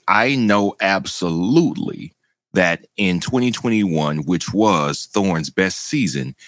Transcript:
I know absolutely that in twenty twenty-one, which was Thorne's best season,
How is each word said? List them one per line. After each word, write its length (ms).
I 300
know 440
absolutely 1300
that 320
in 200
twenty 320
twenty-one, 760
which 260
was 580
Thorne's 380
best 400
season, 480